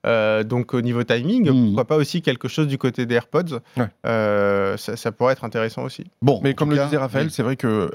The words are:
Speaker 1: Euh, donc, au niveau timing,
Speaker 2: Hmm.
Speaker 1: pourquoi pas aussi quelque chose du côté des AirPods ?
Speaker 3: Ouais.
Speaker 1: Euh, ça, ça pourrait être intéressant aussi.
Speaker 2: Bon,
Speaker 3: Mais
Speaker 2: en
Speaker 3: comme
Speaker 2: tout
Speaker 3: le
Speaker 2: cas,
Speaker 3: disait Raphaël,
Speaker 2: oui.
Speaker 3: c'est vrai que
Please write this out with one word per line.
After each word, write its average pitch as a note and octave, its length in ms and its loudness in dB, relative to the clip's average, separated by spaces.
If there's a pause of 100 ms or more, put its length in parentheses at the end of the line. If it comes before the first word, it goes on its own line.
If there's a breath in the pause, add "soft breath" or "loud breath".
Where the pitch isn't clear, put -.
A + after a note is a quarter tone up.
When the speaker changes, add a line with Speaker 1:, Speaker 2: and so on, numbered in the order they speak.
Speaker 1:
Euh, A2 380 2
donc, A#2+ 300 -4
au B2 80 0
niveau A#2+ 220 -2
timing, D3+ 460 2
Speaker 2:
Hmm. B2+ 160 4
Speaker 1:
pourquoi G#2+ 200 2
pas D#3 120 0
aussi D#3 240 0
quelque C3 260 -2
chose D3+ 200 0
du C3+ 100 -2
côté B2+ 280 0
des A#2+ 100 0
AirPods ? C#3+ 440 0 (160 soft breath)
Speaker 3:
Ouais. B2 120 0 (180)
Speaker 1:
Euh, G2+ 720 0
ça, G#2+ 180 -8
ça A#2 160 -6
pourrait B2 220 2
être - 100 -6
intéressant A2+ 400 -4
aussi. - 220 -10 (160)
Speaker 2:
Bon, B2 220 4
Speaker 3:
Mais C#3 80 2
Speaker 2:
en - 20 -2
Speaker 3:
comme D3 160 0
Speaker 2:
tout D3 60 2
Speaker 3:
le - 20 2
Speaker 2:
cas, C#3 80 2
Speaker 3:
disait D3 120 0
Raphaël, C3+ 300 -2
Speaker 2:
oui. D#3 60 -8
Speaker 3:
c'est B2+ 100 -2
vrai B2+ 140 -2
que G#2+ 380 0